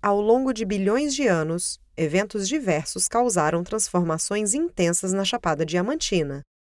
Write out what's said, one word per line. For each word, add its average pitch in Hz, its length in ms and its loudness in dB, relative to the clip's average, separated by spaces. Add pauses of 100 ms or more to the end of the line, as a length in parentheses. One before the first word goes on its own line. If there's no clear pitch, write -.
Ao 202 180 2
longo 254 320 4
de 220 120 -4
bilhões 208 500 0
de 269 140 2
anos, 165 520 0 (160)
eventos 190 520 0
diversos 190 580 -2
causaram 180 560 2
transformações 190 920 -2
intensas 190 580 0
na 196 120 0
Chapada 165 400 -2
Diamantina, 170 800 -2 (340)